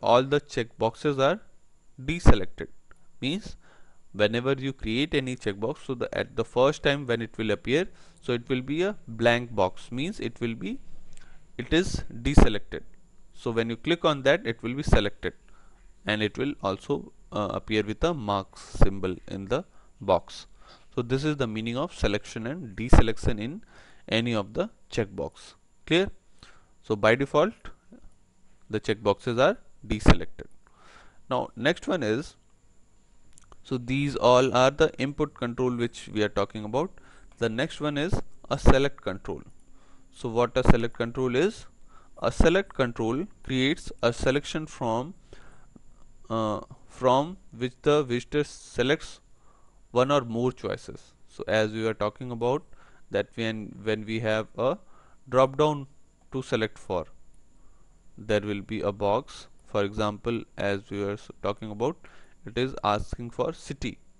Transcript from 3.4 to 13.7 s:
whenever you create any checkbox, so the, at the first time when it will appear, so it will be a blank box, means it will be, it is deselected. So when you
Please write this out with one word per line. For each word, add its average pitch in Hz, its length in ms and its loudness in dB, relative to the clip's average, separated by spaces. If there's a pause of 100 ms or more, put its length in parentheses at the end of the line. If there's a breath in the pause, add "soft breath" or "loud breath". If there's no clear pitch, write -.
whenever 113 400 2
you 135 200 -4
create 127 400 -2
any 131 220 -2
checkbox, 110 500 -6
so 131 100 -6
the, 117 220 -6
at - 180 -6
the 113 100 -2
first 135 380 0
time 143 240 0
when 117 140 0
it 113 160 -8
will 110 140 0
appear, 131 360 0 (340 soft breath)
so 123 120 -2
it 120 160 -4
will 127 120 0
be 147 220 -2
a 202 120 -2 (120)
blank 117 480 2
box, 95 360 -2
means 147 280 -6
it - 200 -6
will 117 140 -2
be, 196 260 -8 (800 soft breath)
it - 160 -2
is 175 300 2 (180)
deselected. 120 600 6 (520)
So - 180 -4
when 113 180 0
you 117 80 -4